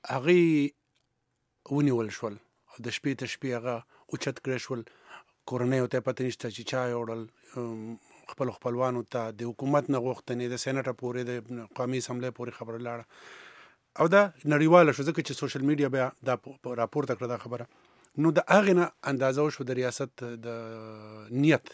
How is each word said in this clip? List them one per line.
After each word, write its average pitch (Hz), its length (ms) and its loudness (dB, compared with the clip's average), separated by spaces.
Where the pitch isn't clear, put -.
هغوی 170 300 6
ونیول 135 420 2
شول. 104 280 -8
او - 140 -20
د 117 120 -6
شپې 143 180 -4
تر 123 120 -8
شپې 131 300 -8
هغه 120 180 -6
اوچت 135 380 -6
کړی 131 140 -2
شول. 117 240 -6
کورنیو 123 420 0
ته 127 120 -2
یې 113 40 -2
پته 127 220 -4
نشته 123 260 -6
چې 113 120 -14
چا 127 240 -4
یې 120 80 -2
وړل. 113 280 -6
ام، 113 400 -8
خپلو 127 220 -4
خپلوانو 123 500 -2
ته 113 280 -6
د 104 120 -16
حکومت 135 480 -2
نه 135 80 2
غوښتنې، 123 500 -4
د 123 80 -4
سینټه 131 360 -4
پورې، 123 280 -6
د 123 120 -6
قومي 127 240 -2
اسمبلۍ 123 320 -6
پورې 120 200 -10
خبره 113 280 -8
لاړه. 117 260 -8
او 160 120 6
دا 202 140 8
نړیواله 156 480 8
شو، 139 100 -4
ځکه 160 200 -2
چې 139 100 -6
سوشل 135 300 -4
میډیا 143 260 2
بیا 127 180 0
دا 127 140 0
پ-، 135 260 -16
پ-، 123 160 -6
راپورته 127 360 -2
کړه 123 140 -6
دا 120 80 -4
خبره. 117 300 -10
نو 156 140 4
د 156 160 4
هغې 196 280 6
نه 175 120 4
اندازه 135 400 0
وشوه 151 240 -2
د 127 40 -6
ریاست 127 540 -4
د 117 40 -10
نیت. 139 440 4